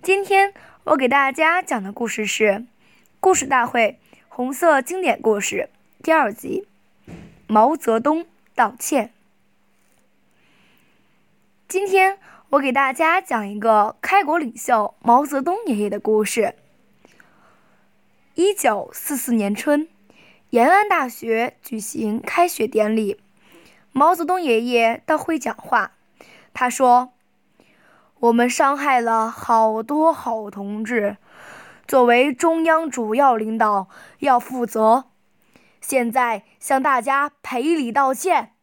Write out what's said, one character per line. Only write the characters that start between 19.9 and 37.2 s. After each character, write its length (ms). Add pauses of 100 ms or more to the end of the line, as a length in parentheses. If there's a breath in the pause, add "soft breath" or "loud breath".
延 200
安 200
大 180
学 560
举 160
行 400
开 260
学 220
典 260
礼， 280 (720 soft breath)
毛 200
泽 120
东 160
爷 180
爷 460
到 120
会 220
讲 160
话。 380 (600 soft breath)
他 160
说 440 (1040 soft breath)
：“我 120
们 180
伤 280
害 240
了 280
好 540
多 300
好 360
同 340
志， 340 (680 loud breath)
作 200
为 280
中 300
央 260
主 260
要 200
领 220
导 320 (300 loud breath)
要 200
负 260
责， 400 (760 soft breath)
现 280
在 340 (140 soft breath)
向 240
大 200
家 300 (100)